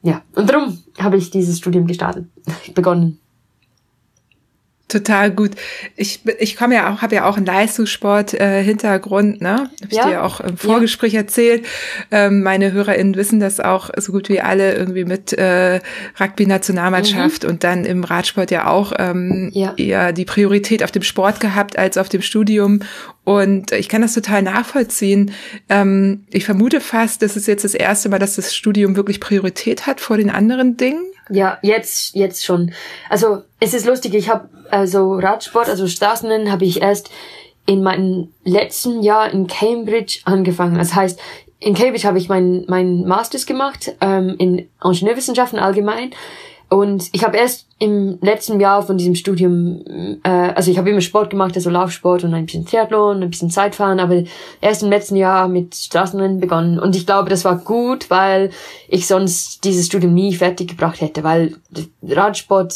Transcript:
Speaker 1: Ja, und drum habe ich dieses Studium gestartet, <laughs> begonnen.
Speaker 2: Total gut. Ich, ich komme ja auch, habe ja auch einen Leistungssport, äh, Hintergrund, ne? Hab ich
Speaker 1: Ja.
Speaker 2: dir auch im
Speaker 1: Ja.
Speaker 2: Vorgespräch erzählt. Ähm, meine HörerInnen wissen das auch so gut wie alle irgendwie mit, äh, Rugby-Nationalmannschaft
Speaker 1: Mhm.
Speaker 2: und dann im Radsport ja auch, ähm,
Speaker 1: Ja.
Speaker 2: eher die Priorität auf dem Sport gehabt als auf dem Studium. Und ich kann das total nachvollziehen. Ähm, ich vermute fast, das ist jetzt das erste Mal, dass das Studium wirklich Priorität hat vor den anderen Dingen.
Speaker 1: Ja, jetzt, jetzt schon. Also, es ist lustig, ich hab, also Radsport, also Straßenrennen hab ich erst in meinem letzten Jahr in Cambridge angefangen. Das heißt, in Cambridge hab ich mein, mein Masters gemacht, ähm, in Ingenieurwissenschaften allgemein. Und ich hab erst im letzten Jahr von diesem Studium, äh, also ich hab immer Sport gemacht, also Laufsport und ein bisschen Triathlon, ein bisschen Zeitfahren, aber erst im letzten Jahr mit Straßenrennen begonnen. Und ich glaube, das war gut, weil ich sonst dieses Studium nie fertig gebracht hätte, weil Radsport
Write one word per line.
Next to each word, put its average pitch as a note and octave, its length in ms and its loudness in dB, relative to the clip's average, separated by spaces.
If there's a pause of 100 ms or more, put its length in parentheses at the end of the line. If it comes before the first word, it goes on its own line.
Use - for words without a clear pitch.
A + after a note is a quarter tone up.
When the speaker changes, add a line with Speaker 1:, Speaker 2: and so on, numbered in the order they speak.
Speaker 1:
Ja, E3 180 0 (140)
und G3+ 140 2
drum C4+ 320 0 (180)
habe G3 180 2
ich F3+ 140 -2
dieses F3 280 0
Studium F3 260 0
gestartet, F3 400 -4 (240)
<laughs> - 240 -14
begonnen. E3+ 460 0 (1700)
Speaker 2:
Total G#3 440 2
gut. G3+ 200 0 (440)
Ich, - 240 -6 (200)
ich G#3+ 160 -2
komme A#3+ 200 2
ja G3 180 0
auch, G#3+ 80 -6
habe A3 140 0
ja F#3+ 120 0
auch G3+ 100 0
einen G3 100 0
Leistungssport, G#3 880 0
äh, G3 280 2
Hintergrund, G3+ 760 0
ne? G#3+ 260 0 (140)
Hab G3+ 100 -16
ich A3 60 0
Speaker 1:
Ja. B3 100 4
Speaker 2:
dir - 160 0
auch - 180 -6
im - 100 -6
Speaker 1:
Ja. F3+ 60 -6
Speaker 2:
Vorgespräch A3+ 580 2
erzählt. A#3 500 2 (460)
Ähm, G3+ 320 4
meine F#3+ 280 2
HörerInnen G3 440 2
wissen G3+ 240 2
das G3 200 0
auch F#3 380 0
so - 140 -6
gut G3 180 -2
wie F#3+ 120 2
alle F#3+ 340 2
irgendwie F#3 280 -4
mit, F#3 300 -6
äh, F#3 460 2 (400)
Rugby-Nationalmannschaft G3 1200 0
Speaker 1:
Mhm. - 60 -2
Speaker 2:
und E3+ 140 -4
dann F3+ 200 0
im F3+ 200 -2
Radsport F3+ 480 -2
ja E3+ 160 0
auch, G3 320 2
ähm, F3+ 540 -2
Speaker 1:
Ja. G3 220 -2
Speaker 2:
eher F#3+ 380 0
die F3+ 120 -4
Priorität G3+ 580 2
auf - 80 -2
dem F#3+ 100 -2
Sport G3+ 380 0
gehabt G3+ 400 -2
als F#3 180 0
auf F#3+ 100 -2
dem F#3 140 -2
Studium. G#3 600 2 (420)
Und G3 480 2
ich - 180 -2
kann A3 140 2
das A3+ 100 0
total G#3 300 0
nachvollziehen. G3+ 880 0 (360)
Ähm, G3 640 2
ich - 160 -2
vermute A3+ 340 2
fast, A3+ 440 -2
das G3+ 120 -2
ist G3+ 120 -4
jetzt G3+ 160 0
das G3 100 -2
erste G3+ 340 0
Mal, G3 120 2
dass A#3 160 0
das - 180 -6
Studium G3+ 420 2
wirklich G3+ 240 -2
Priorität - 680 -2
hat C4+ 120 -4
vor - 180 -2
den G#3 120 2
anderen A#3+ 480 2
Dingen. C4+ 240 0 (300)
Speaker 1:
Ja, F#3+ 320 0
jetzt, A3 500 0
jetzt F#3+ 320 -2
schon. F3 260 0 (380)
Also, G3+ 320 0 (180)
es A3 140 -2
ist A3+ 140 -2
lustig, B3 260 0
ich G#3 160 0
hab, A3 180 0 (220)
also G3 460 2
Radsport, A3 540 0
also F#3+ 180 -2
Straßenrennen A3 640 -2
hab F#3 100 0
ich F3+ 220 0
erst G3+ 260 0 (560)
in G3 160 2
meinem F#3 460 0 (160)
letzten A3 580 -2
Jahr G#3+ 300 4
in F#3+ 160 0
Cambridge A3 800 -2
angefangen. F3+ 520 2
Das F3 160 0
heißt, F#3+ 260 0 (400)
in G#3 140 0
Cambridge A#3 340 2
hab F#3+ 80 2
ich F#3 140 0
mein, F3+ 380 2
mein F#3 400 0
Masters A3+ 400 -2
gemacht, C4+ 540 -6
ähm, F#3+ 360 0
in F3+ 300 0 (160)
Ingenieurwissenschaften A#3+ 720 0
allgemein. G#3 540 -2 (560)
Und G3 440 2
ich F#3 120 -2
hab F#3 120 0
erst B3 320 0 (100)
im G3+ 440 0
letzten G#3+ 380 0
Jahr G3+ 220 4
von F#3+ 160 -2
diesem F3+ 160 2
Studium, F3 720 0 (400)
äh, F#3 60 0
also F3+ 420 2
ich F3+ 80 2
hab F3+ 80 0
immer G#3 120 2
Sport G#3 300 0
gemacht, F#3+ 260 -2
also F3 140 -2
Laufsport F3+ 540 0
und E3+ 100 0
ein D#3+ 140 -2
bisschen E3 180 -8
Triathlon, G#3+ 560 2
ein F3+ 80 -2
bisschen E3+ 220 -4
Zeitfahren, G3 480 0
aber F3 240 2 (380)
erst G#3 200 2
im G#3 80 0
letzten G3+ 260 0
Jahr F#3 320 2
mit F3+ 280 -2
Straßenrennen F#3+ 640 -2
begonnen. E3+ 400 0
Und F#3+ 160 2
ich F3+ 100 -2
glaube, G3 240 2
das F#3+ 160 0
war F3+ 120 2
gut, A#3+ 520 -2
weil F#3+ 400 2 (400)
ich F3+ 160 0
sonst F#3+ 580 0
dieses F3+ 220 2
Studium F3 300 2
nie F#3+ 180 2
fertig F3+ 360 -2
gebracht E3 320 -4
hätte, D#3 220 -4
weil D#3+ 320 2 (460)
Radsport F#3+ 720 0